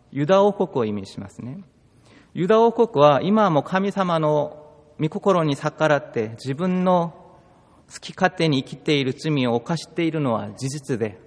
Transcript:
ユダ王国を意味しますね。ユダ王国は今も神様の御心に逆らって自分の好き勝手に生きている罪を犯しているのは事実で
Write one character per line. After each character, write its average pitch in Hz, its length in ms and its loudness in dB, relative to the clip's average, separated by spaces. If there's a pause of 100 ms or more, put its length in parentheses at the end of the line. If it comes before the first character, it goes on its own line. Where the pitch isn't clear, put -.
(120)
ユ 143 140 -4
ダ 190 160 4
王 202 120 4
国 196 160 -2 (120)
を 110 40 0
意 107 60 -4
味 101 140 -8
し - 140 -18
ま 101 100 -12
す - 160 -20
ね。 147 140 -14 (760)
ユ 175 140 -2
ダ 220 120 4
王 233 120 4
国 226 280 0
は 147 220 6
今 202 300 2
も 143 100 2
神 190 300 -2
様 180 260 -2
の 151 480 -2 (340)
御 156 100 0
心 190 340 2
に 147 120 0
逆 156 320 -2
ら 147 100 4
っ - 140 -8
て 110 180 -2
自 127 260 -8
分 185 280 -2
の 175 300 0 (800)
好 - 60 -18
き - 160 -18
勝 185 180 0
手 165 140 0
に 139 160 2
生 - 140 -16
き - 40 -20
て 156 120 0
い 139 100 2
る 127 100 -2
罪 143 340 -2
を 117 80 0
犯 120 200 -4
し - 100 -8
て 170 200 -6
い 160 60 -2
る 156 100 -4
の 127 120 0
は 104 180 -6
事 131 180 -10
実 135 280 -6
で 107 300 -6